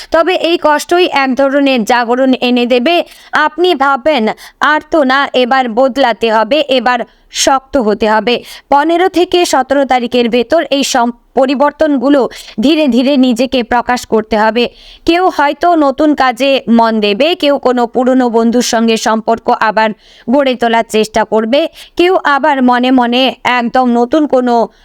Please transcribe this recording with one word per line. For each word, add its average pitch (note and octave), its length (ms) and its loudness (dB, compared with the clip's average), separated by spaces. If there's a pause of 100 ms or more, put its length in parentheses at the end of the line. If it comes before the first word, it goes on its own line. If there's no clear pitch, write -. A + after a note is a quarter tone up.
(100)
তবে E4 240 0
এই E4 280 0
কষ্টই D4+ 500 0
এক C4 220 -2
ধরনের C4+ 500 0
জাগরণ B3 480 0
এনে B3 340 0
দেবে। B3+ 380 0 (280)
আপনি D#4 420 0
ভাববেন, B3+ 520 0 (340)
"আর D4 200 0 (100)
তো D#4 140 2
না, C4 280 0
এবার B3+ 360 0
বদলাতে A#3 640 0
হবে, A#3 360 0
এবার B3 300 0 (320)
শক্ত - 460 -2
হতে G#3+ 340 0
হবে।" G#3+ 340 0 (260)
পনেরো E4 380 2
থেকে F4+ 360 0
সতেরো C#4 400 0
তারিখের B3 440 0
ভেতর B3 420 0
এই C#4 140 -2
সম-, A#3+ 280 -2 (220)
পরিবর্তনগুলো C#4 920 0 (320)
ধীরে D4+ 280 2
ধীরে B3+ 280 0
নিজেকে B3+ 460 0
প্রকাশ A#3+ 440 -4
করতে A3 320 -2
হবে। A3 300 0 (380)
কেউ F4 220 2
হয়তো D4+ 460 0
নতুন D4 400 0
কাজে C4 540 0
মন A3+ 320 0
দেবে, G#3 340 0
কেউ C#4+ 240 0
কোনো B3 280 0
পুরনো B3+ 440 0
বন্ধুর A#3 320 0
সঙ্গে A3+ 340 0
সম্পর্ক A3+ 540 -2
আবার A3 400 0 (400)
গড়ে C4 240 0
তোলার A#3 340 0
চেষ্টা G#3+ 360 0
করবে, A3+ 440 0 (280)
কেউ F4+ 280 2
আবার C#4 380 0
মনে B3 280 2
মনে B3 440 0 (100)
একদম B3 460 0
নতুন A#3+ 360 0
কোনো A#3+ 420 0 (160)